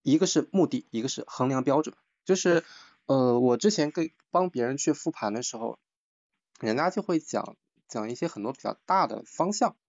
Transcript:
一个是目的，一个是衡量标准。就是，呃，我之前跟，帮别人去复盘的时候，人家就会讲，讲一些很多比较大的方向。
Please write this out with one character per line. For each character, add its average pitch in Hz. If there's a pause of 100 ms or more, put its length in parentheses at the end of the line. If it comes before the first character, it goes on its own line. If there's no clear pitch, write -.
一 147
个 175
是 156
目 185
的， -
一 113
个 131
是 -
衡 131
量 131
标 139
准。 - (280)
就 185
是， 180 (420)
呃， 127
我 123
之 196
前 151
跟， 160 (220)
帮 180
别 123
人 131
去 151
复 -
盘 107
的 117
时 -
候， 113 (840)
人 113
家 160
就 196
会 175
讲， - (300)
讲 110
一 123
些 170
很 110
多 113
比 -
较 110
大 185
的 107
方 175
向。 214 (140)